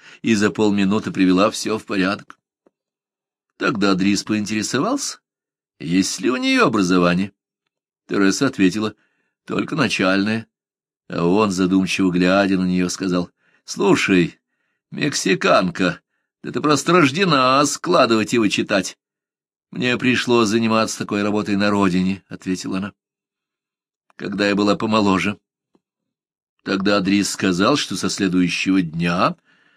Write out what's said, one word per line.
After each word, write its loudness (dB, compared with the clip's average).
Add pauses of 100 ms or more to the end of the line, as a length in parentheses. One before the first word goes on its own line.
(220)
и 2
за 2
полминуты 0
привела 4
всё -6
в -12
порядок. -4 (1200)
Тогда 0
Дрис 0
поинтересовался, -4 (600)
есть -2
ли -2
у 0
неё 0
образование. 0 (760)
Тереса 0
ответила: 0 (520)
«Только -6
начальное». 0 (600)
А -2
он, 2
задумчиво 0
глядя 2
на 0
неё, 0
сказал: -4 (340)
«Слушай, 0 (520)
мексиканка, 0 (420)
да -12
ты -6
просто 0
рождена 2
складывать 2
и 2
вычитать». 0 (760)
«Мне -2
пришлось 2
заниматься 0
такой -4
работой -2
на 2
родине», — 0
ответила -8
она, — -10 (1200)
«когда -4
я 2
была 2
помоложе». 0 (1300)
Тогда 0
Дрис 0
сказал, 0
что -4
со -4
следующего 0
дня -2 (420)